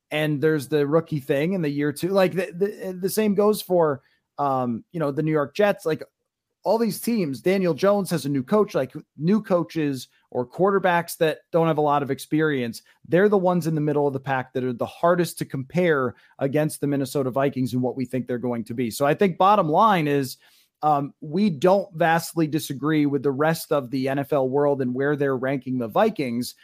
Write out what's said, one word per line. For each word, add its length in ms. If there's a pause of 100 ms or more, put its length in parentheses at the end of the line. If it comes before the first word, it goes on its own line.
(100)
And 300
there's 280
the 180
rookie 340
thing 320
in 80
the 80
year 240
two. 160
Like, 240
the, 220
the, 440
the 120
same 240
goes 260
for, 400 (380)
um, 520
you 100
know, 100
the 120
New 100
York 220
Jets. 300
Like, 180 (640)
all 140
these 200
teams, 440
Daniel 320
Jones 340
has 160
a 60
new 120
coach, 320
like, 200 (240)
new 240
coaches 680 (220)
or 160
quarterbacks 720
that 220 (120)
don't 140
have 100
a 60
lot 200
of 80
experience. 720 (260)
They're 220
the 80
ones 300
in 80
the 80
middle 240
of 80
the 40
pack 360
that 100
are 80
the 140
hardest 520
to 60
compare 680 (240)
against 420
the 60
Minnesota 440
Vikings 440
and 80
what 140
we 100
think 200
they're 120
going 260
to 100
be. 160
So 140
I 80
think 240
bottom 320
line 400
is, 300 (420)
um, 400
we 300
don't 440
vastly 520
disagree 580
with 200
the 80
rest 400
of 180
the 180
N 120
F 120
L 160
world 320
and 140
where 220
they're 200
ranking 420
the 100
Vikings. 760